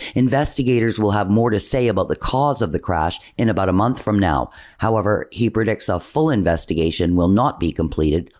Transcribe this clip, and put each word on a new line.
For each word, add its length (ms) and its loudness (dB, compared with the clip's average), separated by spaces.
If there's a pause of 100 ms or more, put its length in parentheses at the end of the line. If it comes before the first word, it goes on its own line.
(140)
investigators 880 0
will 100 2
have 220 0
more 180 4
to 100 0
say 280 -2
about 220 0
the 60 0
cause 460 -2
of 100 -2
the 60 -4
crash 400 -2 (220)
in 100 2
about 200 0
a 40 2
month 260 2
from 200 0
now. 320 0 (260)
However, 540 0
he 180 0
predicts 400 -2
a 100 0
full 300 0
investigation 880 0
will 120 2
not 320 2
be 120 -2
completed 680 -2